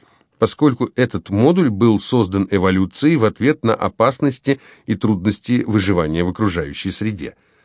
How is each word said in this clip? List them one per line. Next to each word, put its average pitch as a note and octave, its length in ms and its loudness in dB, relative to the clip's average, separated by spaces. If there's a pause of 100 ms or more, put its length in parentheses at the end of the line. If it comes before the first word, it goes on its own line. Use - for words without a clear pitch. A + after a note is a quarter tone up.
(380)
поскольку B2 560 0
этот A#2 360 -4
модуль C#3+ 380 2
был G#2+ 300 2
создан G2 540 -2
эволюцией F#2+ 640 2
в A#2 80 2
ответ C3 400 0
на A2+ 100 2
опасности C3+ 840 -2 (260)
и A2+ 80 -2
трудности G#2 720 -2
выживания F2 560 0
в F2+ 60 0
окружающей F2 640 -4
среде. G2+ 420 -6 (300)